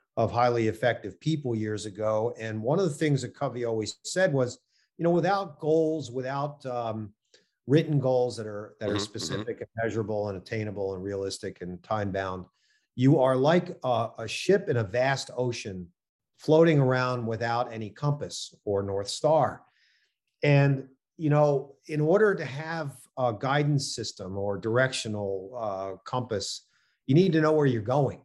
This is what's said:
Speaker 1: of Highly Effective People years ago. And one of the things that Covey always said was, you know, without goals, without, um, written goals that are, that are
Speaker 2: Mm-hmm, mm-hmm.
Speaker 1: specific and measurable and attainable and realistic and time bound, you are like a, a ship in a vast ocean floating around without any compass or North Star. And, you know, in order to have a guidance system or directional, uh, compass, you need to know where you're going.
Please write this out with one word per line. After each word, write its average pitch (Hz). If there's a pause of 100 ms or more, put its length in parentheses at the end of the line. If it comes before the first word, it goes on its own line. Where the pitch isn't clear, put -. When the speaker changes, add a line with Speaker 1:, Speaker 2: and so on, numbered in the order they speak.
(160)
Speaker 1:
of 110
Highly 120
Effective 110
People 143
years 107
ago. 110
And 110
one 139
of 196
the 147
things 143
that 117
Covey 123
always 110
said 180
was, 127 (400)
you 165
know, 170
without 175
goals, 156
without, 139
um, 110 (520)
written 151
goals 123
that 110
are, 107
that 110
are 101
Speaker 2:
Mm-hmm, 104
mm-hmm. 101
Speaker 1:
specific 107
and -
measurable 107
and 95
attainable 98
and 92
realistic 98
and 90
time 104
bound, 92 (480)
you 127
are 131
like 165
a, 117 (100)
a 113
ship 190
in 131
a 113
vast 127
ocean 117 (500)
floating 160
around 127
without 117
any 110
compass 143 (120)
or 101
North 98
Star. 151 (800)
And, 139 (280)
you 151
know, 147 (140)
in 151
order 196
to 160
have 156 (220)
a 123
guidance 143
system 98
or 98
directional, 107
uh, 98 (140)
compass, 117 (400)
you 135
need 180
to 160
know 156
where 151
you're 117
going. 123